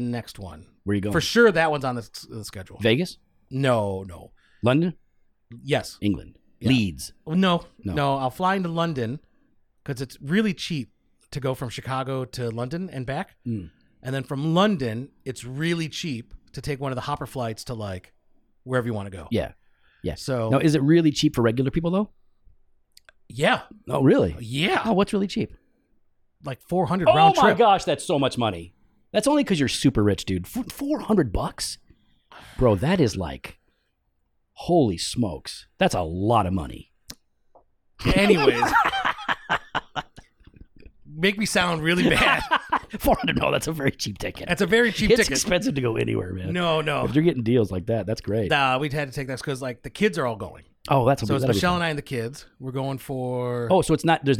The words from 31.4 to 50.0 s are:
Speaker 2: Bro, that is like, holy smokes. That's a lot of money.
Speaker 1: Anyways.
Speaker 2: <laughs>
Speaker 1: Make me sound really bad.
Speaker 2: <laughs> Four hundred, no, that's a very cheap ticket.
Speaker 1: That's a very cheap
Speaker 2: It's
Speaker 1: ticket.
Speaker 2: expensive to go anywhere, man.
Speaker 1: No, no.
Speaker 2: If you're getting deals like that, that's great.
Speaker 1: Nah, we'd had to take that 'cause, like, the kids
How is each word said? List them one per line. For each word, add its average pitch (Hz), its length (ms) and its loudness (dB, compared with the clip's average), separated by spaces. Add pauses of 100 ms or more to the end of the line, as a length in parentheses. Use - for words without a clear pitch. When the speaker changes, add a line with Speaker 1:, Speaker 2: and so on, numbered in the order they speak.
Speaker 2:
Bro, 117 180 6
that 160 240 2
is 120 160 2
like, 78 420 -10 (960)
holy 127 460 2
smokes. - 680 -6 (120)
That's 185 160 0
a 95 80 0
lot 95 440 2
of 90 60 0
money. - 400 -6 (1200)
Speaker 1:
Anyways. 190 540 4
Speaker 2:
<laughs> - 40 -2 (2500)
Speaker 1:
Make 190 220 0
me 214 80 0
sound 175 360 0
really 175 260 4
bad. - 400 2
Speaker 2:
<laughs> - 500 -4
Four 262 180 2
hundred, - 220 -4
no, 143 120 2
that's 143 160 0
a 160 60 -2
very 143 200 0
cheap - 260 -8
ticket. - 300 -8
Speaker 1:
That's 175 140 0
a 190 40 4
very 226 260 4
cheap 214 180 0
Speaker 2:
It's 240 100 8
Speaker 1:
ticket. 226 120 0
Speaker 2:
expensive 208 420 0
to 135 60 -2
go 117 160 0
anywhere, 113 360 -2
man. 92 200 -6
Speaker 1:
No, 170 280 0
no. 143 240 -2
Speaker 2:
If 127 100 -2
you're 151 100 4
getting 151 180 2
deals 113 300 2
like 92 140 -4
that, 110 200 -2
that's 110 140 -4
great. 104 300 -2
Speaker 1:
Nah, 135 280 2
we'd 143 140 -4
had 147 160 -4
to 123 60 -16
take 139 140 -6
that 131 140 -8
'cause, 135 200 -6
like, 127 200 -10
the 123 80 -14
kids 196 280 -2